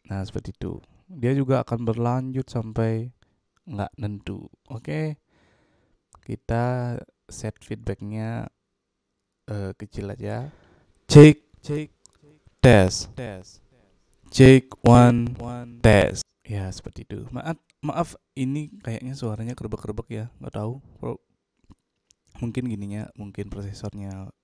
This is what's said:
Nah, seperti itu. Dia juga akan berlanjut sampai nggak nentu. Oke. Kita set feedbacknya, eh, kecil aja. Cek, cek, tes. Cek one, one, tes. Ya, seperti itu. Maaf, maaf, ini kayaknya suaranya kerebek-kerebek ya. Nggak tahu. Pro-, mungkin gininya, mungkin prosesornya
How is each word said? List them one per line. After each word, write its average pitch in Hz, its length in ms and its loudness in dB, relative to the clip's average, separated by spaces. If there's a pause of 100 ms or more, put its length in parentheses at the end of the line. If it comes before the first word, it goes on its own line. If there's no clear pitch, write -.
Nah, 98 160 -6
seperti - 320 -10
itu. 90 240 -10 (320)
Dia 135 240 -2
juga 131 240 0
akan 120 240 -6
berlanjut 123 640 -2
sampai 113 640 -4 (560)
nggak 101 320 -8
nentu. 101 480 -10 (240)
Oke. 151 480 -8 (1040)
Kita 120 720 -6 (320)
set - 320 -12
feedbacknya, 110 880 -10 (1040)
eh, 98 240 -8
kecil 101 320 -12
aja. 107 400 -10 (560)
Cek, - 560 8
cek, 151 320 -8 (720)
tes. 101 480 6 (1200)
Cek 131 400 10 (160)
one, 120 480 8
one, 120 480 -10
tes. 104 400 4 (240)
Ya, 98 240 -6
seperti - 320 -16
itu. 101 240 -14
Maaf, 123 320 -10 (240)
maaf, 156 320 -6 (240)
ini 143 400 -4
kayaknya 131 400 -10
suaranya 110 320 -8
kerebek-kerebek 110 560 -10
ya. 110 180 -10 (140)
Nggak - 240 -10
tahu. 120 160 -8 (160)
Pro-, 120 240 -10 (1200)
mungkin 123 320 -6
gininya, 101 480 -10
mungkin 101 320 -12
prosesornya 98 800 -12 (120)